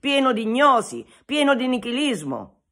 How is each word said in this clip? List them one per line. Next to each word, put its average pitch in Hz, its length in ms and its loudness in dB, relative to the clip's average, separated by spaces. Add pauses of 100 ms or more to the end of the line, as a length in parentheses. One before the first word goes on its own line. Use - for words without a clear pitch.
pieno 269 320 2
di 220 120 -2
gnosi, 233 640 2 (180)
pieno 277 300 2
di 254 140 -2
nichilismo? 220 1040 -4